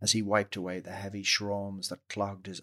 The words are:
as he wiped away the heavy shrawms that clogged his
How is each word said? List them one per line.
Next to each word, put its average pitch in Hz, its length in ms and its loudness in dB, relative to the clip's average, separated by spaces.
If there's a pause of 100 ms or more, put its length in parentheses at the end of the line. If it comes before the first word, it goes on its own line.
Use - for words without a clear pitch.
as 104 100 2
he 113 100 6
wiped 101 360 4
away 92 240 -2
the 85 100 -10
heavy 98 320 -6
shrawms 98 680 0
that - 180 -12
clogged 98 380 -2
his 95 160 -8